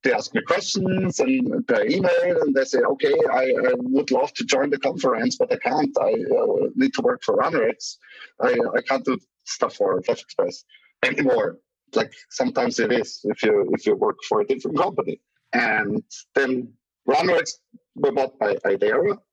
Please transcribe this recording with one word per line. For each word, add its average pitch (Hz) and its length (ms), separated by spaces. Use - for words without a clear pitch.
they 127 80
ask - 220
me - 80
questions - 760
and - 480
by 110 220
email, 175 540
and 143 120
they 135 100
say, 127 160
"Okay, 139 340
I, 131 120
I 127 80
would 131 340
love 131 240
to 120 100
join 139 260
the 139 80
conference, 123 580
but 127 160
I - 40
can't. 139 440
I, - 120
uh, - 640
need 135 180
to - 80
work 123 220
for 104 120
Runrex. 123 600
I, 123 120
I 123 60
can't 127 220
do 127 140
stuff - 320
for 95 260
Flash - 200
Express - 420
anymore." 127 560
Like, 113 180
sometimes 123 500
it 110 120
is - 320
if 104 180
you, 101 300
if - 140
you 104 80
work - 220
for 107 120
a 104 60
different - 300
company. 190 440
And 107 500
then 127 380
Runrex 165 440
were 143 180
bought 131 260
by 101 180
Idera 110 500